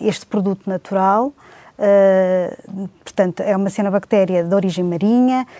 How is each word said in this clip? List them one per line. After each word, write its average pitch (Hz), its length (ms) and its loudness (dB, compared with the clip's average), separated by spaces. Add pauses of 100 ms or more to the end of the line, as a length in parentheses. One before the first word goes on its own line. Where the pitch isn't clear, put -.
este 208 240 -4
produto 196 420 -4
natural. 196 640 0 (440)
Eh, 190 800 2 (480)
portanto, 180 360 -2
é 196 180 -2
uma 196 100 -2
cianobactéria 196 760 0
de 170 100 -2
origem 190 300 -2
marinha, 240 600 0 (140)